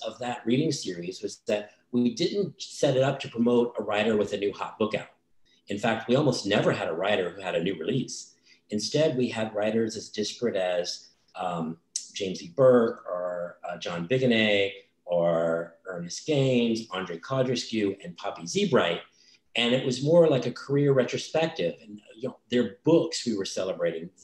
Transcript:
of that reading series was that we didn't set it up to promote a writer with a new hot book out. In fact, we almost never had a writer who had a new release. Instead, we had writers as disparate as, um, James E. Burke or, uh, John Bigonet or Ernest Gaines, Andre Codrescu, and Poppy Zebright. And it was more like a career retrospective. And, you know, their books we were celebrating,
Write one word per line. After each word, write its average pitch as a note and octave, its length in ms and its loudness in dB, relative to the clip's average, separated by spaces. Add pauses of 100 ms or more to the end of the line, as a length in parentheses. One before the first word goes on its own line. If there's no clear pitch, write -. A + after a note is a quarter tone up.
of A2 160 -10
that A#2+ 260 -8
reading C3 280 2
series F2+ 500 -8
was - 240 -10
that G#2 240 -2 (220)
we B2 240 2
didn't F3+ 440 -2
set - 360 0
it C3 80 4
up C#3+ 160 0
to - 80 -10
promote A#2+ 500 2
a A2 60 -2
writer G#2+ 320 2
with G2+ 160 0
a G#2 40 -2
new G2 160 0
hot - 280 -8
book G#2+ 160 0
out. - 140 -10 (580)
In G#2 100 -4
fact, A2+ 300 -2
we A#2+ 80 4
almost C#3 280 2
never B2+ 280 2
had G2+ 160 -2
a E2+ 40 -2
writer F#2 380 0
who G2 100 -12
had F2+ 140 -2
a E2+ 80 0
new F2+ 160 -2
release. - 560 -4 (360)
Instead, C#3+ 460 0
we B2 120 0
had A2 260 -4
writers A2 420 0
as G2 120 -10
disparate G#2+ 480 -4
as, F2+ 540 -2 (260)
um, E2 400 -4 (380)
James F#2 280 -6
E. E2+ 140 -14
Burke B2 500 6
or, F2+ 520 -6 (100)
uh, F2 100 -8
John F2 300 -6
Bigonet A2 640 4 (320)
or E2+ 720 0 (100)
Ernest F2 400 -10
Gaines, A#2+ 640 2
Andre F2+ 300 -6
Codrescu, B2 840 -2
and F2 140 -14
Poppy F#2+ 260 -10
Zebright. F#2+ 600 0 (540)
And A#2+ 180 2
it C3 100 0
was B2+ 200 -2
more E3 240 6
like C3 180 2
a B2 60 -4
career C#3+ 400 2
retrospective. B2+ 880 0
And, G#2 180 -18 (140)
you A#2+ 140 -8
know, - 100 -14 (120)
their A#2+ 340 0
books - 420 4
we A2 100 0
were F#2+ 100 -4
celebrating, E2+ 640 -4 (140)